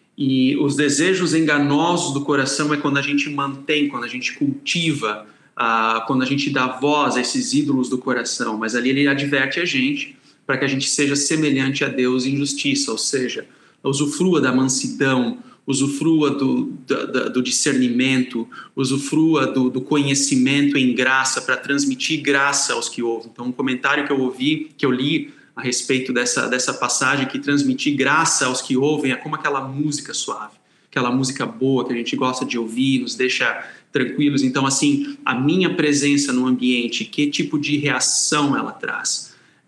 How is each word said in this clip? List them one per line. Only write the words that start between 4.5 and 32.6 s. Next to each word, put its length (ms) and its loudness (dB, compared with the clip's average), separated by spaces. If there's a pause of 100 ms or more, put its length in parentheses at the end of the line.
ah, 520 0
quando 160 2
a 40 0
gente 220 0
dá 180 0
voz 500 0
a 40 2
esses 320 -2
ídolos 380 2
do 80 0
coração. 580 -4
Mas 180 -4
ali 160 0
ele 180 2
adverte 520 0
a 40 -2
gente 520 -2 (300)
para 120 0
que 60 0
a 40 0
gente 200 -2
seja 280 2
semelhante 680 0
a 40 0
Deus 360 0
em 120 0
justiça, 560 -2
ou 60 -4
seja, 480 -4 (360)
usufrua 580 2
da 120 2
mansidão, 840 0 (280)
usufrua 640 2
do, 420 0 (140)
da, 200 -2
da, 220 -2
do 140 0
discernimento, 1080 0 (280)
usufrua 720 2
do, 200 2
do 120 -2
conhecimento 1000 2
em 160 4
graça 480 0
pra 140 0
transmitir 640 -2
graça 520 2
aos 140 -4
que 140 -6
ouvem. 300 -4
Então, 140 -14
um 60 -2
comentário 540 0
que 60 -2
eu 80 2
ouvi, 580 -2
que 80 0
eu 60 2
li 420 -2 (220)
a 60 -10
respeito 500 -2
dessa, 360 0
dessa 260 0
passagem, 520 0
que 140 -6
transmitir 560 0
graça 500 2
aos 160 -2
que 140 -2
ouvem 340 0
é 60 -2
como 180 -8
aquela 320 -4
música 480 -4
suave, 380 -8 (360)
aquela 220 -2
música 360 -2
boa 380 0
que 80 -4
a 40 -2
gente 180 -4
gosta 300 -2
de 140 -4
ouvir, 420 0